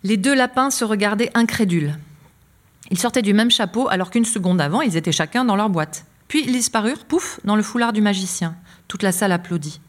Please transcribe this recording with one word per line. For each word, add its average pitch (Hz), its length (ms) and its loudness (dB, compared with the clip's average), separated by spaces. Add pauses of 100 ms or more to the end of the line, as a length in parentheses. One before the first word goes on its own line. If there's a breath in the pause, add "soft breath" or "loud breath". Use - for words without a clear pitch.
Les 208 140 0
deux 269 180 2
lapins 254 340 2
se 269 140 -2
regardaient 214 500 0
incrédules. 175 640 0 (920)
Ils 185 80 -2
sortaient 240 220 0
du 202 120 2
même 226 180 4
chapeau 220 360 0
alors 185 240 -2
qu'une 233 140 2
seconde 180 340 0
avant, 147 220 2
ils 196 160 0
étaient 160 160 0
chacun 233 320 0
dans 214 100 2
leur 208 140 0
boîte. 160 360 -4 (220)
Puis 302 180 0
ils 254 80 -2
disparurent, 233 520 -2
pouf, - 380 -4
dans 202 120 2
le 214 80 2
foulard 233 280 -2
du 214 100 2
magicien. 190 540 0 (320 loud breath)
Toute - 160 -8
la 190 80 2
salle 185 200 0
applaudit. 170 580 -4